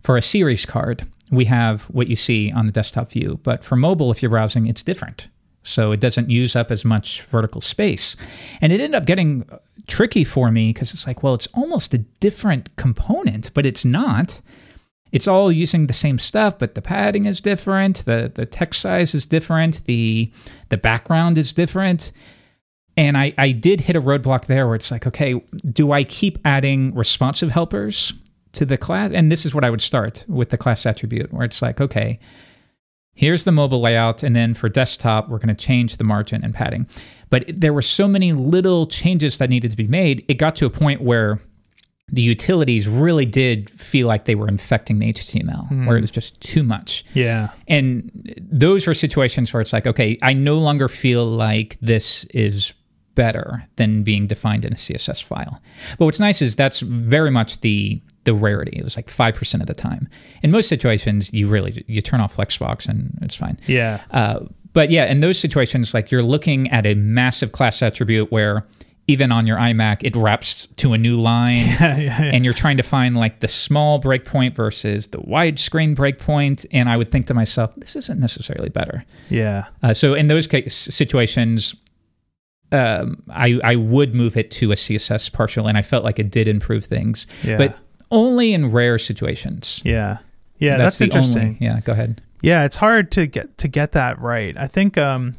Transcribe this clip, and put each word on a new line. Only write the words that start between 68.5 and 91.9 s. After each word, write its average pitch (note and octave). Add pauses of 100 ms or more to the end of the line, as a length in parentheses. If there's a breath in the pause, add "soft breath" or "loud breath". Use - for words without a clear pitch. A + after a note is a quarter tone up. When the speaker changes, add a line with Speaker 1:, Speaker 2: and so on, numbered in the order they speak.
Speaker 1:
even C3+
on A#2
your A2
iMac, A2
it A#2+
wraps - (120)
to C3
a A2+
new A#2
line A#2
Speaker 2:
<laughs> -
Yeah, A#2+
yeah, -
yeah. C#3+
Speaker 1:
and B2
you're B2
trying C#3+
to B2+
find, B2+
like, A2+
the -
small D3
breakpoint C3
versus G#2+
the -
widescreen D#3
breakpoint. C#3
And B2
I A#2+
would A#2
think C3
to B2+
myself, A2+
this -
isn't -
necessarily -
better. - (260 loud breath)
Speaker 2:
Yeah. G#2+ (180)
Speaker 1:
Uh, A#2
so C#3
in D3+
those D#3
case, -
situations, A#2 (960)
um, A#2
I, B2
I A#2+
would A#2+
move A#2+
it A2
to G#2+
a G2+
C -
S -
S -
partial, A2
and G#2+
I G#2+
felt B2
like G#2+
it G#2
did A2
improve G#2+
things, A2+ (180 loud breath)
Speaker 2:
Yeah. A2
Speaker 1:
but - (320)
only A#3
in D3+
rare A#2+
situations. -
Speaker 2:
Yeah. A2 (400)
Yeah, C#3+
Speaker 1:
That's B2+
Speaker 2:
that's G3+
Speaker 1:
the -
only C3
Speaker 2:
interesting. A2+
Speaker 1:
Yeah, A2+
go A#2